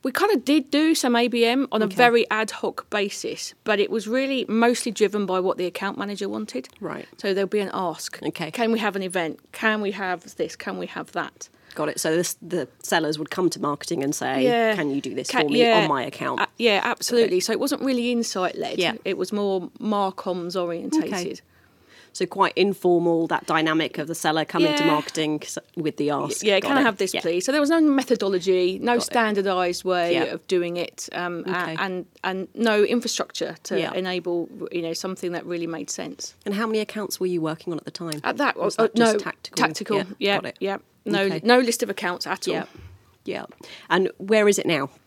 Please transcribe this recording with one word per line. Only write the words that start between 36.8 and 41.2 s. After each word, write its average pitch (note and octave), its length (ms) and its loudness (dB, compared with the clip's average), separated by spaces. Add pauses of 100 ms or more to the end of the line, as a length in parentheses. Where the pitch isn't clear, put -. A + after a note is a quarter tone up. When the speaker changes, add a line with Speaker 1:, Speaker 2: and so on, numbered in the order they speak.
Speaker 2:
were F#3 100 -2
you F3+ 120 0
working D#3+ 320 -4
on D3+ 80 -6
at - 60 -14
the D#3+ 60 -10
time? D#3+ 340 -6
Speaker 1:
At - 100 -2
that, C4+ 220 0
Speaker 2:
Was F#3+ 200 -2
Speaker 1:
uh, A3+ 40 2
Speaker 2:
that A3+ 160 2
just A3+ 160 6
Speaker 1:
no, G#3 40 2
Speaker 2:
tactical? - 480 -2
Speaker 1:
tactical. - 300 -4
Speaker 2:
Yeah, G3 80 0 (160)
Speaker 1:
Yeah, G3+ 160 2
Speaker 2:
got F#3 120 -4
it. - 120 -10
Speaker 1:
yeah. G3 180 -4 (280)
No, G3+ 160 0